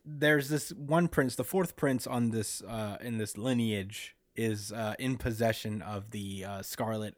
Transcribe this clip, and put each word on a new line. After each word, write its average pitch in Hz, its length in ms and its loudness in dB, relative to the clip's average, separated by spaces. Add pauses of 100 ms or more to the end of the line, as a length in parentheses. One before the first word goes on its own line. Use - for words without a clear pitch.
there's 147 440 4
this 147 240 0
one 151 340 4
prince, 135 300 2
the 123 80 0
fourth 185 320 0
prince 131 280 2
on 120 260 2
this, 110 320 -2
uh, 107 380 -6
in 117 180 -4
this 107 200 -4
lineage 110 800 0 (180)
is, 104 380 -2
uh, 107 260 -2
in 131 200 0
possession 110 640 0
of 104 280 -6
the, 98 340 -6
uh, 98 180 -6
Scarlet 107 560 -4